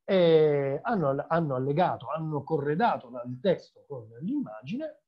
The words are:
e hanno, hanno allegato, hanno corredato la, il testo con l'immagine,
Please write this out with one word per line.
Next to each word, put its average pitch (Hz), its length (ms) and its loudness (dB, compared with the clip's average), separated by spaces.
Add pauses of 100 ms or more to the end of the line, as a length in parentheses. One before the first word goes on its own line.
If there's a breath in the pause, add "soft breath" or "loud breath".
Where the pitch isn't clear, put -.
e 156 760 4
hanno, 147 460 0
hanno 160 260 0
allegato, 131 540 0
hanno 156 340 -4
corredato 147 720 -2
la, 123 100 -10
il 123 180 -10
testo - 480 -2
con 120 200 -12 (140)
l'immagine, 214 880 -8